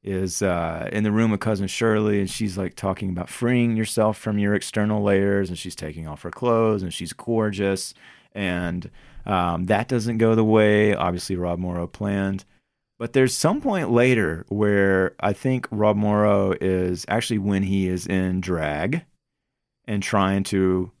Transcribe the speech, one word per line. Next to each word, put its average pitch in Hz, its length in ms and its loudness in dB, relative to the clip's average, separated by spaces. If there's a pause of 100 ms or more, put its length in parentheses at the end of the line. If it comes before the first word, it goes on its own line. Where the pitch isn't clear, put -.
is, 95 380 -4
uh, 85 500 -2
in 104 100 0
the 107 80 2
room 110 220 2
with 101 80 -2
Cousin 101 260 -2
Shirley, 107 540 2
and 95 100 -2
she's, 98 280 -4
like, 92 180 -6
talking 95 340 -4
about 87 180 -6
freeing 120 480 0
yourself 107 420 0
from 104 200 -2
your 101 160 2
external 107 480 0
layers, 98 460 2
and 87 100 -8
she's - 160 -10
taking 78 320 -10
off 76 160 -12
her 85 80 -10
clothes, 113 520 2
and 87 120 -6
she's 90 180 -8
gorgeous, 101 800 -2 (420)
and, 90 540 -4 (380)
um, 87 400 0
that 104 220 0
doesn't 117 300 -2
go 113 160 4
the 110 100 4
way, 107 500 6
obviously, 87 420 -2
Rob 87 220 -2
Morrow 87 300 -4
planned. 98 560 -4 (540)
But 117 160 -8
there's 131 220 4
some 214 240 0
point 185 300 -2
later 113 580 2
where 98 720 2
I 101 120 0
think 131 400 -2
Rob 107 240 2
Morrow 104 640 2
is 90 480 0
actually 110 300 -2
when 98 260 0
he 95 240 0
is 90 180 -4
in 92 360 0
drag 85 600 -2 (840)
and 104 160 -2
trying 98 420 0
to 92 460 0 (100)